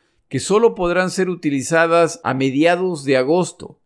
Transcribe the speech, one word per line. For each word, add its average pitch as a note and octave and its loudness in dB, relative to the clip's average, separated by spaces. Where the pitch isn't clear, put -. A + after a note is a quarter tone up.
que C3 -6
solo A3+ 2
podrán F3+ -2
ser F#3 -2
utilizadas E3 0
a C3 -2
mediados D3+ 0
de C3+ 2
agosto D#3 -2